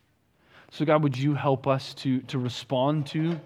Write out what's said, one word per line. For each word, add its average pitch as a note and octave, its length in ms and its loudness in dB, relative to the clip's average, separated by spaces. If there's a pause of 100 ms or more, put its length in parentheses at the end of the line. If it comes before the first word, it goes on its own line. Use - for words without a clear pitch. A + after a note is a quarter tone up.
(720)
So - 140 -4
God, D#3 180 4
would C3+ 160 0
you C#3+ 160 2
help C3+ 320 0
us C3 280 0
to, C3 280 0
to C3+ 160 -6
respond C3+ 680 0
to E3 380 -2